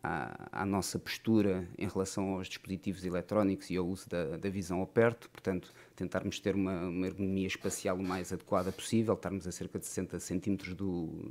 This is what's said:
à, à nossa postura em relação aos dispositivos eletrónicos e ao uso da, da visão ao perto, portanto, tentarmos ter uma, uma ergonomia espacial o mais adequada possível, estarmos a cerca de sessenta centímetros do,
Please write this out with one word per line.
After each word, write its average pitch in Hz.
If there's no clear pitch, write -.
à, -
à 95
nossa 98
postura 98
em 101
relação 95
aos 92
dispositivos 92
eletrónicos 95
e 85
ao 92
uso 92
da, 82
da 85
visão 90
ao 95
perto, 117
portanto, -
tentarmos 95
ter 98
uma, 92
uma 90
ergonomia 95
espacial 95
o 95
mais 92
adequada 92
possível, 113
estarmos 90
a 90
cerca -
de -
sessenta 90
centímetros 92
do, 87